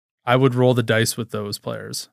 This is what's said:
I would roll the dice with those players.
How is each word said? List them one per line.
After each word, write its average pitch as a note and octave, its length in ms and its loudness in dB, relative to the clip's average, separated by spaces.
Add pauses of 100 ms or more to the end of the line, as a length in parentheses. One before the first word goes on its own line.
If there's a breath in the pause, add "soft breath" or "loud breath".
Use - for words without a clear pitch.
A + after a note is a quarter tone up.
(260)
I A#2+ 100 2
would C3 180 4
roll B2+ 220 4
the A#2+ 80 2
dice A2+ 340 0
with A#2 140 -10
those G#2 260 -8
players. A2+ 560 -12